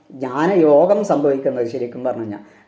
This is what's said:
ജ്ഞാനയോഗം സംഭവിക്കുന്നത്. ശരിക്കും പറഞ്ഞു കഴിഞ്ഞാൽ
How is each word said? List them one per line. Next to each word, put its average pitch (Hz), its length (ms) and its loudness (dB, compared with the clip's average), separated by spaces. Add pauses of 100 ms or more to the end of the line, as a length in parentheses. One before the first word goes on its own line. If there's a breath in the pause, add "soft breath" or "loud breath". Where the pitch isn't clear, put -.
(120)
ജ്ഞാനയോഗം 156 920 2
സംഭവിക്കുന്നത്. 135 640 0
ശരിക്കും 123 360 -8
പറഞ്ഞു 120 180 -4
കഴിഞ്ഞാൽ 104 220 -10 (240 soft breath)